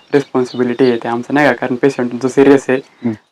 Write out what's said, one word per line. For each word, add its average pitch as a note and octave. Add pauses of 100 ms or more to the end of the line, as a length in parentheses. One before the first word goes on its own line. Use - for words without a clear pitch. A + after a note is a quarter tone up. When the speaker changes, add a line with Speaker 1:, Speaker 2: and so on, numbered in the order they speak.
(140)
Speaker 1:
रिस्पॉन्सिबिलिटी B2+
आहे A#2
ते A2+
आमचं, A#2+
नाही D3
का, A#2+
कारण B2+
पेशंट B2
तुमचं B2
सिरियस C#3
आहे, C3
Speaker 2:
हम्म. - (200)